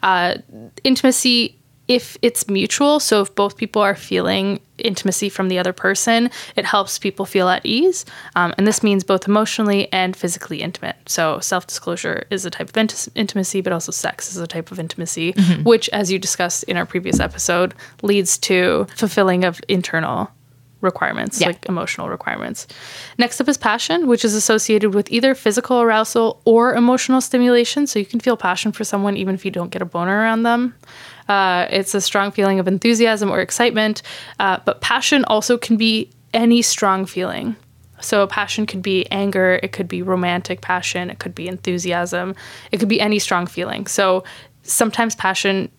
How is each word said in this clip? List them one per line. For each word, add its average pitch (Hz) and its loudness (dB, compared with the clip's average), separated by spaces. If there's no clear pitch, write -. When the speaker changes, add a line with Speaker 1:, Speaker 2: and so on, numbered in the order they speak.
Speaker 1:
Uh, 180 0
intimacy, 254 2
if - 0
it's - 0
mutual, 214 2
so 214 2
if 190 -4
both 202 0
people 214 -2
are 196 2
feeling 190 -2
intimacy 196 -2
from 190 -2
the 185 0
other 180 0
person, 226 0
it - -2
helps - 0
people 196 -4
feel 185 2
at 180 0
ease. 320 0
Um, 175 2
and 196 4
this 214 0
means 202 2
both 190 2
emotionally 208 0
and 185 0
physically - -6
intimate. - -8
So 160 -2
self-disclosure - -4
is 190 -6
a 180 -6
type - -10
of - -8
inti-, - -2
intimacy, 196 -2
but 185 -2
also 170 -4
sex - -6
is 185 -12
a 170 -8
type 165 -8
of 185 -12
intimacy, 165 -6
Speaker 2:
Mm-hmm. 175 4
Speaker 1:
which, 226 4
as 196 -2
you 190 0
discussed 180 -4
in 185 -4
our 175 -2
previous 180 -2
episode, 180 0
leads 202 2
to 180 2
fulfilling 185 2
of 170 -2
internal 160 -2
requirements, - -2
Speaker 2:
Yeah. 170 4
Speaker 1:
like 170 -6
emotional - -6
requirements. 58 -8
Next 240 0
up 247 0
is 285 0
passion, 285 0
which 233 4
is 214 2
associated 214 2
with 202 0
either 262 2
physical 240 2
arousal 226 2
or 233 6
emotional 254 4
stimulation. 247 2
So - -2
you 202 0
can 233 -4
feel 233 0
passion 185 -2
for - -6
someone 202 0
even 190 -2
if 180 -6
you 196 -2
don't 175 -6
get 185 -6
a 185 -4
boner 175 -2
around 226 2
them. 240 0
Uh, 185 2
it's 190 -2
a 196 0
strong 202 0
feeling 196 2
of 185 0
enthusiasm 214 2
or - 2
excitement, 220 0
uh, 190 2
but - -2
passion 262 2
also 220 2
can 226 0
be 220 0
any 233 4
strong 190 0
feeling. 185 -6
So 202 2
passion 208 -2
could 185 -8
be 190 0
anger, 196 2
it - -4
could 180 -6
be 180 -6
romantic 180 -2
passion, 180 -4
it 208 -12
could 180 -10
be 165 -10
enthusiasm, 180 -4
it 214 -2
could 202 0
be 220 2
any 208 2
strong 180 0
feeling. - -6
So 185 2
sometimes 226 0
passion 190 -2